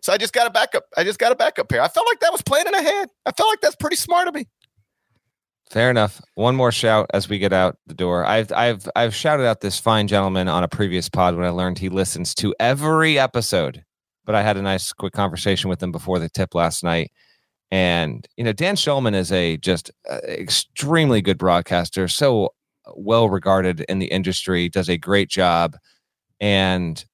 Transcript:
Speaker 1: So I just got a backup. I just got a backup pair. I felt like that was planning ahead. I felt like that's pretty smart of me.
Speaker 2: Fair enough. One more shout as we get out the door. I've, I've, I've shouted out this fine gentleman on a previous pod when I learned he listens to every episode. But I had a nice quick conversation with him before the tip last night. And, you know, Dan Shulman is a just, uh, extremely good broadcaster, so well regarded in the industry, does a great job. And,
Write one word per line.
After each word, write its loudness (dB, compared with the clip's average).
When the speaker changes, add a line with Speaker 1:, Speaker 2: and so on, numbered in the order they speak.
Speaker 1:
So 0
I 4
just -2
got 4
a -2
backup. 0
I 2
just -2
got 4
a 2
backup -2
pair. 2
I 4
felt 0
like 0
that 2
was -6
planning 0
ahead. 0
I -2
felt 0
like -2
that's 0
pretty -4
smart 0
of -6
me. -8
Speaker 2:
Fair 2
enough. 0
One 2
more 2
shout 2
as 0
we -4
get 0
out 2
the -16
door. -2
I've, 0
I've, 0
I've 2
shouted 0
out 0
this -4
fine 2
gentleman 0
on 0
a 0
previous -2
pod 2
when -2
I 0
learned -2
he -6
listens -4
to -2
every 2
episode. -2
But -2
I 4
had 2
a -4
nice -4
quick -8
conversation -2
with -4
him -4
before -4
the -4
tip -4
last 0
night. -2
And, 0
you -6
know, 0
Dan -2
Shulman 0
is -2
a 0
just, -4
uh, -8
extremely 0
good 0
broadcaster, 0
so 0
well 2
regarded 2
in -2
the -2
industry, 0
does -2
a 0
great 0
job. 2
And, 0